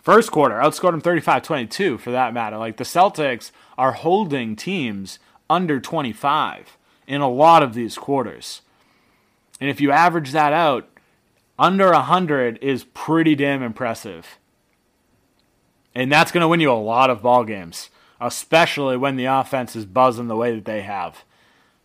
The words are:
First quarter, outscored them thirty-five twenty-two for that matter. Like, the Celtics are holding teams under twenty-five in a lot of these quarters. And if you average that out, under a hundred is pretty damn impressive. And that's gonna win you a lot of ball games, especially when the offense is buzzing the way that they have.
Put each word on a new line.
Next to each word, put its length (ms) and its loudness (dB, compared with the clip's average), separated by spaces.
First 300 4
quarter, 240 2
outscored 360 2
them 100 -4
thirty-five 420 0
twenty-two 560 -4
for 100 -10
that 240 -2
matter. 240 -6
Like, 200 -8
the 80 -8
Celtics 680 0
are 140 2
holding 640 -2
teams 640 -8
under 320 0
twenty-five 960 -4
in 160 -4
a 80 0
lot 320 6
of 140 -2
these 240 -6
quarters. 640 -6
And 80 -2
if 100 -6
you 120 2
average 400 2
that 220 2
out, 360 0
under 320 4
a 100 4
hundred 640 0
is 200 -4
pretty 520 0
damn 260 -2
impressive. 760 -10
And 160 -2
that's 200 4
gonna 160 2
win 120 2
you 120 4
a 20 4
lot 360 2
of 140 -2
ball 200 4
games, 460 -12
especially 760 0
when 180 -2
the 100 -4
offense 500 -2
is 120 -10
buzzing 400 2
the 80 -4
way 180 0
that 120 -8
they 180 -6
have. 400 -8